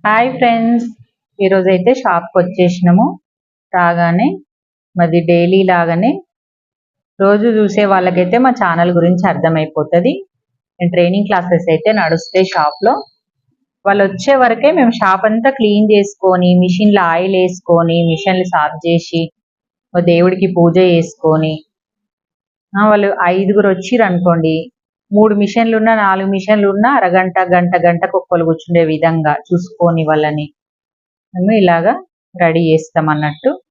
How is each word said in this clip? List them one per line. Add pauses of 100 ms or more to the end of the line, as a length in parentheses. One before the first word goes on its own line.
హాయ్
ఫ్రెండ్స్, (580)
ఈరోజైతే
షాప్కి
వచ్చేసినాము. (560)
రాగానే (600)
మాది
డైలీ
లాగానే (1000)
రోజు
చూసే
వాళ్ళకైతే
మా
ఛానల్
గురించి
అర్థమైపోతది. (680)
నేను
ట్రైనింగ్
క్లాసెస్
అయితే
నడుస్తాయి
షాప్లో. (920)
వాళ్ళు
వచ్చే
వరకే
మేము
షాప్
అంతా
క్లీన్
చేసుకొని,
మిషన్లో
ఆయిల్
వేసుకొని, (140)
మిషన్లు
సాఫ్
చేసి, (680)
ఓ
దేవుడికి (100)
పూజ
చేసుకొని, (1120)
ఆ,
వాళ్ళు
ఐదుగురు
వచ్చిర్రు
అనుకోండి, (420)
మూడు
మిషన్లు
ఉన్నా,
నాలుగు
మిషన్లు
ఉన్నా (100)
అరగంట,
గంట, (120)
గంటకు
ఒక్కరు
కూర్చుండే
విధంగా (140)
చూసుకొని
వాళ్ళని (840)
మేము
ఇలాగా (480)
రెడీ
చేస్తాం
అన్నట్టు.